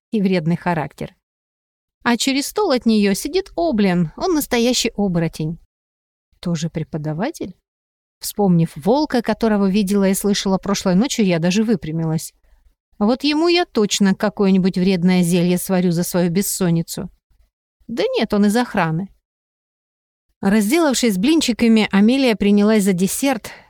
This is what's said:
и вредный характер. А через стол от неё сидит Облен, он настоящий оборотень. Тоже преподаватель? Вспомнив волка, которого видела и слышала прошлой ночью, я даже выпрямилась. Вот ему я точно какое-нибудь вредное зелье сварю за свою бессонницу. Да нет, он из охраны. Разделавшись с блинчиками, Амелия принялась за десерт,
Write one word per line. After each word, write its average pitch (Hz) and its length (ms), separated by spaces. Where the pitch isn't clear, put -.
и 220 100
вредный 175 340
характер. 156 600
А 240 120
через 269 320
стол 415 240
от 254 140
неё 208 280
сидит 339 440
Облен, 196 580
он 359 200
настоящий 247 600
оборотень. 165 640
Тоже 165 300
преподаватель? 165 880
Вспомнив 175 560
волка, 247 440
которого 208 480
видела 196 380
и 196 60
слышала 196 440
прошлой 196 380
ночью, 226 300
я 170 140
даже 185 240
выпрямилась. 160 720
Вот 247 280
ему 302 240
я 349 160
точно 202 500
какое-нибудь 190 640
вредное 180 460
зелье 180 340
сварю 180 340
за 170 120
свою 175 260
бессонницу. 175 800
Да 254 160
нет, 240 180
он 208 120
из 202 100
охраны. 190 540
Разделавшись 226 720
с - 20
блинчиками, 226 720
Амелия 233 440
принялась 208 480
за 196 100
десерт, 202 560